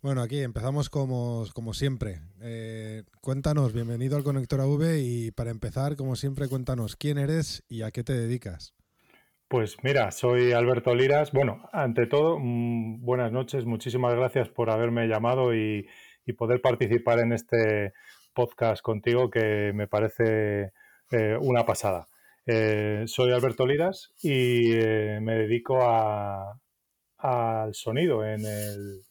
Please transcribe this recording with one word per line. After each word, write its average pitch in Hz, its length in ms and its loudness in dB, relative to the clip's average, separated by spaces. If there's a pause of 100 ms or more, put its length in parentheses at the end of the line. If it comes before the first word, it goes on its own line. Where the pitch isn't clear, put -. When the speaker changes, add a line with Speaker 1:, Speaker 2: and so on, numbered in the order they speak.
Speaker 1:
Bueno, 135 200 -2
aquí 120 200 -4
empezamos 127 480 -4
como, 120 640 -2
como 113 200 -8
siempre. 110 480 -4 (200)
Eh, 110 640 -10 (180)
cuéntanos, 135 520 0
bienvenido 117 420 -2
al 143 80 -2
Conector 135 380 -2
A 135 60 0
V 156 340 2
y 120 300 -4
para 117 200 -6
empezar, 131 460 -4
como 131 180 -2
siempre, 139 320 -4
cuéntanos 123 480 -4
quién 147 220 -2
eres 151 500 -2
y 113 140 -8
a 110 100 -6
qué 120 120 -6
te 139 100 -2
dedicas. 117 600 -4 (760)
Speaker 2:
Pues 113 340 0
mira, 131 280 2
soy 123 420 4
Alberto 120 420 2
Liras. 143 380 4
Bueno, 135 400 0
ante 123 340 2
todo, 156 320 2
mm, 117 640 -2
buenas 123 280 0
noches, 127 340 -4
muchísimas 120 500 -2
gracias 127 320 0
por 113 220 -2
haberme 117 380 0
llamado 117 460 2
y, 107 320 -2 (400)
y 120 80 -6
poder 120 280 0
participar 120 580 2
en 117 140 2
este 110 600 0 (400)
podcast 117 480 0
contigo 120 480 0
que 107 440 2
me 104 140 -2
parece, 107 840 0 (400)
eh, 110 300 2
una 123 240 2
pasada. 98 420 -2 (380)
Eh, 107 640 2
soy 123 260 2
Alberto 127 340 2
Liras 160 540 -2
y, 123 500 4
eh, 110 500 2
me 110 120 0
dedico 117 480 2
a, 104 760 0 (600)
al 113 560 0
sonido 120 520 0
en 107 200 -4
el 101 640 -8